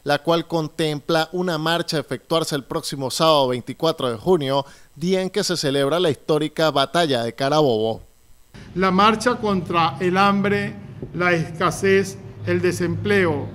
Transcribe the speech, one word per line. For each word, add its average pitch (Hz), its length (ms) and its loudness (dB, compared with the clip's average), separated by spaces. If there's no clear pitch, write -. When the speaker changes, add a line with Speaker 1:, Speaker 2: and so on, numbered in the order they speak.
Speaker 1:
la 143 160 0
cual 170 280 0
contempla 160 840 -2
una 180 260 -2
marcha 165 400 -2
a 143 40 0
efectuarse 160 540 -2
el 139 80 -6
próximo 139 480 -6
sábado 151 380 4
veinticuatro 127 600 -2
de 113 80 -4
junio, 139 480 0
día 185 260 0
en 185 80 -4
que 190 140 -2
se 180 120 -2
celebra 139 440 0
la 180 100 2
histórica 151 640 0
Batalla 139 520 2
de 117 100 -4
Carabobo. 135 680 2
Speaker 2:
La 185 160 2
marcha 214 440 4
contra 175 640 0
el 185 180 0
hambre, 202 560 2
la 175 200 0
escasez, 190 840 0
el 175 160 0
desempleo 175 920 0